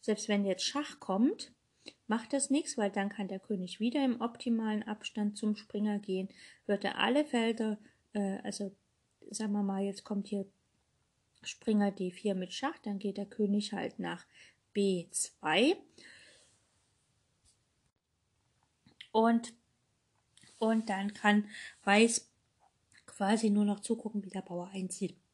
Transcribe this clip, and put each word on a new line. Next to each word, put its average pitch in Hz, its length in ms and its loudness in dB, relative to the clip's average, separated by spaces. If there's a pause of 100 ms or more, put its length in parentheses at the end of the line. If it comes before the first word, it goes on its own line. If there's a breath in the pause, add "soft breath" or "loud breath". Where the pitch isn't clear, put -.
Selbst - 260 -2
wenn 202 180 4
jetzt 185 180 0
Schach - 360 -4
kommt, 233 520 2 (560 loud breath)
macht 233 260 -2
das 269 160 0
nichts, - 280 0
weil 202 140 2
dann 202 180 -2
kann 202 180 -6
der 190 120 -6
König 185 400 -6
wieder 240 240 2
im 240 180 0
optimalen 226 640 -2
Abstand 208 540 -4
zum 214 180 0
Springer 208 420 -2
gehen, 190 320 -4 (360 loud breath)
würde 202 300 0
alle 247 300 0
Felder, 226 520 -2 (360 soft breath)
äh, 196 300 -4
also 202 280 -6 (580)
sagen 208 240 -4
wir 208 100 0
mal, 196 180 0
jetzt 196 220 -4
kommt 202 240 -4
hier 196 180 -4 (960)
Springer 208 500 0
D 185 200 -6
vier 196 240 -4
mit 185 180 -6
Schach, 302 300 -4
dann 202 160 -6
geht 202 180 -4
der 202 80 -6
König 202 480 0
halt 185 240 -6
nach 175 280 -6 (480 loud breath)
B 190 380 2
zwei. 220 640 2 (3250 loud breath)
Und, 233 420 4 (1040)
und 220 320 2
dann 196 240 -2
kann 208 360 4 (340 loud breath)
Weiß 220 460 6 (760)
quasi 220 440 2
nur 208 160 4
noch 202 160 0
zugucken, 214 420 -4
wie 190 60 -12
der 190 120 -6
Bauer 175 280 -8
einzieht. 185 480 -6 (160)